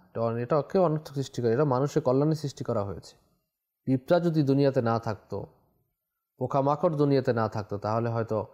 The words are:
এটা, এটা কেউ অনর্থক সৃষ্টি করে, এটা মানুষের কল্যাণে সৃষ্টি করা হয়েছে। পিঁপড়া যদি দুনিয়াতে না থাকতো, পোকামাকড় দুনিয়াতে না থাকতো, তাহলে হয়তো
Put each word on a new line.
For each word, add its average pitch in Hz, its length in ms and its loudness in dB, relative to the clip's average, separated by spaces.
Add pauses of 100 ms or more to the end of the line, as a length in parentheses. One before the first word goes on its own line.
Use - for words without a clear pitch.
(100)
এটা, 117 300 -4
এটা 139 220 0
কেউ 190 200 0
অনর্থক 156 320 0
সৃষ্টি 135 280 -6
করে, 117 100 4
এটা 131 120 2
মানুষের 143 380 0
কল্যাণে 139 320 2
সৃষ্টি 143 300 -8
করা 110 200 -2
হয়েছে। - 320 -12 (680)
পিঁপড়া 135 360 2
যদি 160 220 0
দুনিয়াতে 135 400 2
না 113 160 0
থাকতো, 104 480 -8 (920)
পোকামাকড় 143 580 0
দুনিয়াতে 139 360 2
না 113 160 0
থাকতো, 104 300 -6
তাহলে 113 300 -2
হয়তো 110 460 -2